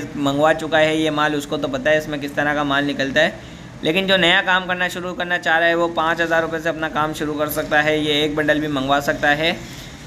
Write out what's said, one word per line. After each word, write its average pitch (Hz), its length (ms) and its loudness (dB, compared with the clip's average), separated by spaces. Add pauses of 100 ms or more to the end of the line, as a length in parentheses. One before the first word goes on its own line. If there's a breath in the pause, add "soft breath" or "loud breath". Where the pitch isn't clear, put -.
(180)
मंगवा 147 360 2
चुका 160 260 0
है 156 180 4
ये 156 140 0
माल, 151 240 0
उसको 143 200 -4
तो 147 140 -4
पता 135 200 0
है 156 80 4
इसमें 151 220 -4
किस 143 160 -8
तरह 147 180 0
का 147 120 0
माल 139 200 0
निकलता 135 340 0
है। - 320 -2 (320 loud breath)
लेकिन 190 220 0
जो 190 100 4
नया 175 260 4
काम 185 240 0
करना 180 220 -2
शुरू 180 260 -6
करना 175 240 -2
चाह 165 200 2
रहा 170 100 4
है, 170 60 4
वो 170 160 2
पाँच 165 300 0
हज़ार 165 220 2
रुपये 160 180 -4
से 160 80 -4
अपना 156 220 -4
काम 151 240 -2
शुरू 151 200 -4
कर 147 160 -2
सकता 151 300 0
है। 156 200 2
ये 151 220 2
एक 151 140 -2
bundle 151 240 2
भी 156 80 -2
मंगवा 139 340 4
सकता 147 280 0
है, 156 220 2 (540 loud breath)